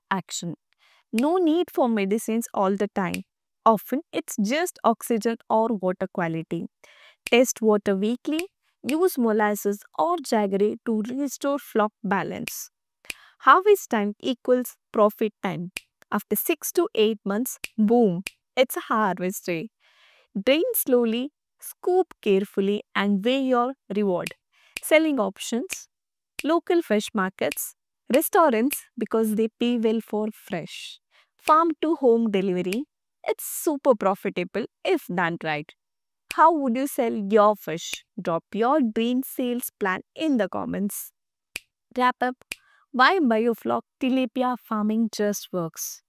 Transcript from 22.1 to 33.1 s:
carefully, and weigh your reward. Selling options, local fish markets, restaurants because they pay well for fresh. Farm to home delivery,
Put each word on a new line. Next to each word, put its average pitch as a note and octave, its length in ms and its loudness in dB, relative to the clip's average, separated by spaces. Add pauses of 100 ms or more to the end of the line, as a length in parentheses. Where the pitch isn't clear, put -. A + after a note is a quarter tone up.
carefully, G3+ 600 0 (120)
and G3+ 300 0
weigh C4+ 180 2
your B3+ 320 -2 (200)
reward. F#3+ 400 -2 (460)
Selling D#4 400 2
options, - 680 -6 (540)
local E4+ 400 2
fish G#3 320 -2
markets, - 600 -4 (380)
restaurants C#4+ 680 2 (140)
because A3 380 0
they A3 140 0 (120)
pay A#3+ 160 0
well A3+ 240 0
for G#3+ 320 -6
fresh. - 680 -12 (380)
Farm D#4+ 340 2 (120)
to D#4+ 140 0
home A#3 340 2
delivery, F#3+ 540 -2 (440)